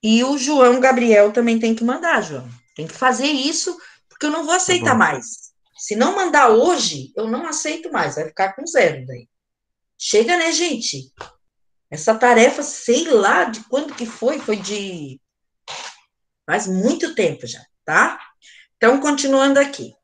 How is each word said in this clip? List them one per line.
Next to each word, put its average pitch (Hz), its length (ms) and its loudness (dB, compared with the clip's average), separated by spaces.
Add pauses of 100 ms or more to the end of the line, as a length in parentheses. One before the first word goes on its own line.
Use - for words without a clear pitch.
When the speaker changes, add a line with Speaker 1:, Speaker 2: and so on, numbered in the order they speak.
Speaker 1:
E 220 200 2
o 277 140 0
João 262 420 4
Gabriel 240 540 4
também 233 260 2
tem 226 160 0
que 226 80 -4
mandar, 294 380 0
João. 143 260 -10 (300)
Tem 156 100 -10
que - 60 -16
fazer 254 340 0
isso, 302 480 -2 (340)
porque - 180 -8
eu 302 40 0
não 320 120 -4
vou 294 80 -4
Speaker 2:
Tá 359 60 2
Speaker 1:
aceitar 359 360 0
Speaker 2:
bom. 226 60 2
Speaker 1:
mais. - 560 -2 (220)
Se - 200 -8
não 302 180 2
mandar 302 360 4
hoje, 220 680 2
eu 220 100 -6
não 233 200 -6
aceito 311 440 -8
mais, 170 260 -4
vai 156 100 -6
ficar 190 260 -4
com 294 140 -12
zero 165 400 2
daí. 131 200 -16 (720)
Chega, 233 380 2
né, 330 160 -2
gente? 233 580 -4 (800)
Essa 220 240 0
tarefa, 247 480 4
sei 269 460 -2
lá 226 360 4
de - 200 -10
quando 285 300 -6
que 240 100 -10
foi, 254 340 -4
foi 214 180 -4
de, 180 640 -10 (1300)
faz 196 200 -2
muito 226 480 -2
tempo 156 320 -2
já, - 180 -16 (200)
tá? 190 340 0 (580)
Então, 254 240 4
continuando 277 580 2
aqui. 277 340 -2 (120)